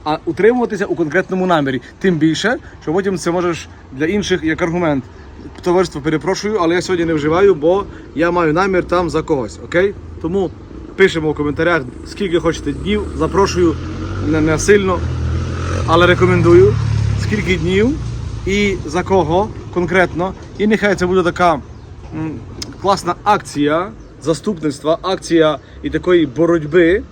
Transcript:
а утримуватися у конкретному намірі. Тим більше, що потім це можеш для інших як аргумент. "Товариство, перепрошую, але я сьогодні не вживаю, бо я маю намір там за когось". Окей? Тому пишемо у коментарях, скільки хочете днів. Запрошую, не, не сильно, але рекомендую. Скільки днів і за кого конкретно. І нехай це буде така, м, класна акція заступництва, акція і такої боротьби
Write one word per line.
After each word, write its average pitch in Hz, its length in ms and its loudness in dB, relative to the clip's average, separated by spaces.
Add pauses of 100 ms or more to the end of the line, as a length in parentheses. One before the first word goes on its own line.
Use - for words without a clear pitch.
а 156 220 -2
утримуватися 202 600 0
у 180 100 -2
конкретному 180 520 0
намірі. 139 340 0 (180)
Тим 185 160 2
більше, 160 420 0 (240)
що 156 120 -4
потім 190 240 0
це 170 140 -2
можеш 175 380 -2 (220)
для 135 140 -4
інших 180 380 -2
як 156 180 0
аргумент. 165 420 0 (580)
"Товариство, 175 400 2
перепрошую, 180 600 -2
але 165 140 2
я 180 60 0
сьогодні 170 240 0
не 165 80 0
вживаю, 165 420 4
бо 175 280 2 (320)
я 165 160 2
маю 170 220 2
намір 185 300 2
там 175 260 0
за 156 140 -2
когось". 135 420 -4
Окей? 190 280 2 (280)
Тому 175 300 -2 (440)
пишемо 165 340 2
у 147 40 -2
коментарях, 147 480 0 (260)
скільки 170 320 -2
хочете 156 320 -2
днів. 165 300 -2 (160)
Запрошую, 170 580 2 (520)
не, 156 140 2
не 156 180 2
сильно, 190 400 2 (880)
але 165 200 4
рекомендую. 180 680 6 (460)
Скільки 190 340 0
днів 185 340 2 (560)
і 196 300 0 (100)
за 160 180 -2
кого 180 460 2 (240)
конкретно. 175 600 0 (240)
І 208 100 0
нехай 202 280 2
це 180 100 -2
буде 185 180 2
така, 175 300 2
м, 127 80 -4 (1200)
класна 175 420 -2
акція 165 680 0 (300)
заступництва, 156 800 -2
акція 165 560 2 (260)
і 147 60 -4
такої 160 360 2
боротьби 165 880 2